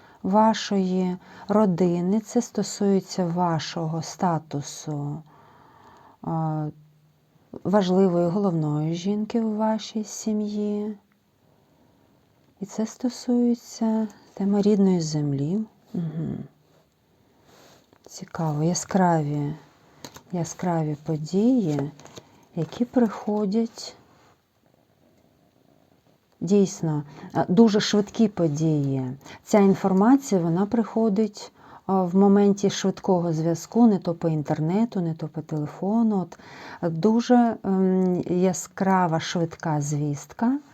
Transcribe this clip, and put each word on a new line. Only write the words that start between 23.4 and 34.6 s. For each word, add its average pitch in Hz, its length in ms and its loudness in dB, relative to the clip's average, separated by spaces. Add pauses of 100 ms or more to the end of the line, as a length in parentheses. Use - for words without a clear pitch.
дійсно, 170 640 0 (300)
а, - 140 0
дуже 214 320 6
швидкі 208 480 0
події. 147 920 0 (260)
Ця - 160 4
інформація, 196 840 4
вона 170 240 0
приходить, 220 840 -2 (340)
а, 190 180 0
в 180 120 -2
моменті 202 540 6
швидкого 185 640 -2
зв'язку, 165 540 2
не 202 120 4
то 170 140 -4
по 165 160 -2
інтернету, 160 720 0